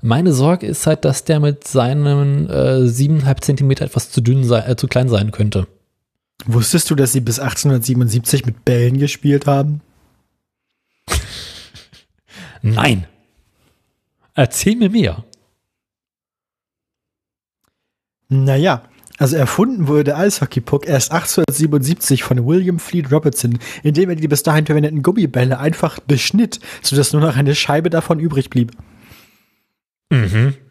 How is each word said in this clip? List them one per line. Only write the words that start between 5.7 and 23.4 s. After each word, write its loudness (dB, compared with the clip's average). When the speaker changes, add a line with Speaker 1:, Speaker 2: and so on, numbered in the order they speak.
Speaker 2:
Wusstest 0
du, 2
dass 2
sie 2
bis -4
achtzehnhundertsiebenundsiebzig 0
mit -6
Bällen 2
gespielt 0
haben? 0
Speaker 1:
Nein. 0
Erzähl 0
mir 2
mehr. 0
Speaker 2:
Naja, 2
also 0
erfunden 0
wurde 2
der -2
Eishockeypuck -2
erst 0
achtzehnhundertsiebenundsiebzig 0
von 0
William 0
Fleet -4
Robertson, 0